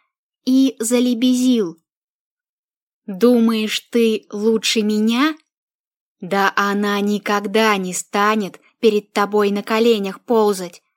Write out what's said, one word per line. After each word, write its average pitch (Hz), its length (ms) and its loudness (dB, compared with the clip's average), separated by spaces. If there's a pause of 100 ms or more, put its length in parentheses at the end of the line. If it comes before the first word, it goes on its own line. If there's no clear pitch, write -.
(440)
и 262 340 2
залебезил. 247 1000 0 (1300)
«Думаешь, 220 760 0
ты 226 500 -2
лучше 220 520 -2
меня? 226 540 0 (840)
Да 196 360 -2
она 202 440 -2
никогда 208 760 0
не 185 180 -6
станет 208 680 -2 (200)
перед 208 320 0
тобой 202 380 0
на 202 120 -4
коленях 220 600 0
ползать 208 600 -2 (140)